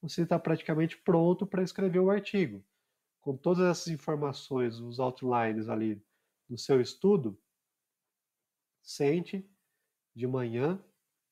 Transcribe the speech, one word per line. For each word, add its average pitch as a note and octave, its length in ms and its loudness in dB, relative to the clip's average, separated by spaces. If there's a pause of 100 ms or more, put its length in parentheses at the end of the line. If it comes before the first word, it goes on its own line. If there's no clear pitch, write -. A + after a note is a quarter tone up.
você E3+ 240 -2
tá E3 140 2
praticamente D#3+ 580 -2
pronto E3+ 480 2
para F#3+ 160 -2
escrever F#3 380 0
o F#3 100 4
artigo. G3 540 0 (580)
Com C3+ 160 -4
todas F3+ 280 2
essas E3+ 280 0
informações, C#3 840 -2
os A#2+ 200 -10
outlines A#2+ 680 0
ali A2 340 -2 (440)
do B2 100 -10
seu C3 220 2
estudo, C3 600 2 (1400)
sente F3 680 -2 (640)
de A#2 140 -4
manhã, B2+ 520 -2 (520)